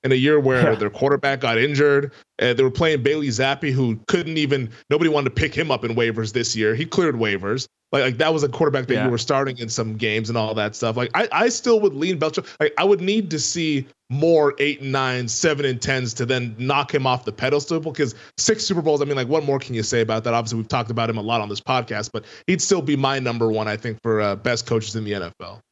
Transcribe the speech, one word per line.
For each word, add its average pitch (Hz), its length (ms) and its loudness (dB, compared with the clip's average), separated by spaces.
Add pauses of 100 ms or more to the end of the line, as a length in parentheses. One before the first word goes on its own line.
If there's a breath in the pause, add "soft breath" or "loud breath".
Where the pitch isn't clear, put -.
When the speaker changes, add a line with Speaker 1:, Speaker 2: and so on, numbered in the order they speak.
Speaker 1:
in 131 80 2
a 131 40 6
year 147 240 4
where 131 340 4
Speaker 2:
Yeah. - 20 2
Speaker 1:
their 104 160 -2
quarterback 139 480 0
got 117 180 0
injured, 143 540 2 (280 loud breath)
and 120 180 2
they 135 60 4
were 131 60 4
playing 156 320 0
Bailey 143 300 2
Zappi, 135 400 0
who 123 360 0
couldn't 160 300 0
even, 135 320 0 (220 loud breath)
nobody 156 180 4
wanted 143 240 2
to - 80 0
pick 156 140 0
him 156 160 -2
up 127 140 0
in 113 100 -2
waivers 113 380 0
this 117 220 -2
year. 110 200 2
He 156 100 -4
cleared 165 300 0
waivers. 104 520 -2 (240)
Like, 135 120 2
like, 127 160 0
that 156 140 2
was 147 100 0
a 143 60 0
quarterback 135 380 0
that 127 60 0
Speaker 2:
Yeah. 107 120 0
Speaker 1:
you 123 60 2
were 120 60 0
starting 135 400 -2
in 117 120 -8
some 110 280 -4
games 107 320 -2
and 117 80 -2
all 110 180 -2
that 107 200 -2
stuff. 113 200 -2
Like, 120 180 -2
I, 208 180 2
I 214 180 2
still 240 320 2
would 185 120 4
lean 165 260 -2
Belichick. 156 280 -2 (120 loud breath)
Like, 151 180 2
I 160 80 0
would 196 160 4
need 196 300 0
to 156 80 -2
see 147 460 -2 (240)
more 147 500 4
eight 143 220 -2
and 135 100 -6
nine, 127 360 0
seven 147 380 0
and 127 160 -2
tens 127 340 -2
to 127 100 -2
then 123 320 -2
knock 135 360 -2
him 135 120 0
off 127 200 0
the 104 60 -4
pedestal, 143 500 -2
because 143 340 -4 (220 loud breath)
six 220 280 0
Super 175 160 -2
Bowls, 147 200 2
I 143 40 0
mean, 143 120 -2
like, 123 100 -2
what 147 160 0
more 139 160 0
can 131 160 -8
you 110 80 -2
say 117 180 0
about 113 220 0
that? 120 100 -2
Obviously, 113 240 -2
we've 113 100 -4
talked 120 240 -2
about 113 180 -2
him 110 80 -4
a 107 40 -6
lot 113 200 -2
on 104 80 -6
this 101 120 -8
podcast, 113 520 -4
but 110 100 -8 (240 loud breath)
he'd 180 140 2
still 185 200 2
be 143 140 0
my 135 240 0
number 117 320 0
one, 107 160 -2
I 104 100 -2
think, 110 260 -8
for, 110 180 0
uh, 101 160 0
best 117 300 -4
coaches 107 280 -2
in 110 80 -6
the 104 100 -6
N 95 100 -6
F 85 180 -12
L. 95 180 -16 (120)